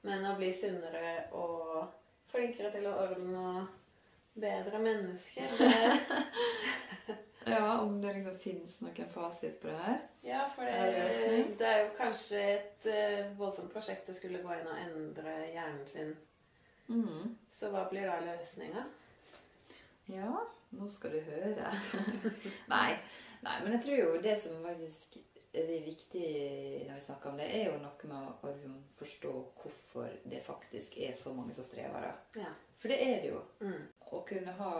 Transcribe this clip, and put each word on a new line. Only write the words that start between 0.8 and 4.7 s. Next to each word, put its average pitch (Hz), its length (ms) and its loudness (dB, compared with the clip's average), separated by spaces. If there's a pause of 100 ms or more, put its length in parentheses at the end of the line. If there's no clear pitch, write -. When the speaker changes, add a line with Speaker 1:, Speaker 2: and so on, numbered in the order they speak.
Speaker 1:
og 165 600 -2 (400)
flinkere 233 420 0
til 202 140 -2
å 202 140 2
ordne 185 500 0
og 185 240 -2 (640)
bedre 202 420 0